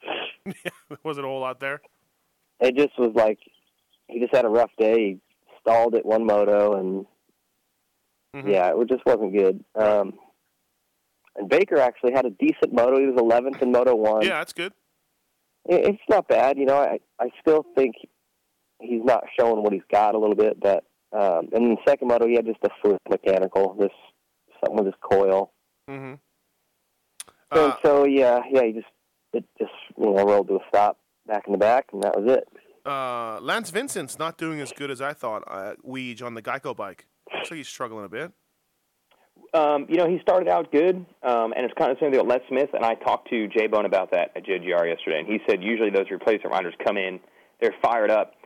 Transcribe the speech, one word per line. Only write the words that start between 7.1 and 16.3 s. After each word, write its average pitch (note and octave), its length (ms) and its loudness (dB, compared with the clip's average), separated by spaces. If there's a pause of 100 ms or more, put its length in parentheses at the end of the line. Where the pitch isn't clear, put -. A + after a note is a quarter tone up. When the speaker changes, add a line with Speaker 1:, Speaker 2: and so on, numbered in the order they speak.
Speaker 1:
Mm-hmm. C3+ 140 -8
Speaker 2:
yeah, F2+ 260 2
it A2+ 140 0
just B2+ 160 -4
wasn't G#2+ 320 0
good. F#2+ 280 2 (100)
Um, G#2 400 0 (1200)
and G2+ 120 -10
Baker E3+ 300 2
actually B2 340 2
had B2+ 140 2
a A#2 40 -4
decent D3+ 420 -2
moto. B2+ 280 4
He C#3 60 2
was B2+ 140 2
eleventh B2 400 2
in B2 120 0
Moto B2 240 4
one. G#2+ 260 2
Speaker 1:
Yeah, F3 160 0
that's E3 140 -8
good. F3+ 200 -10 (960)
Speaker 2:
It, F3+ 160 4
it's G3+ 240 -2
not G3+ 200 2
bad. B2+ 280 2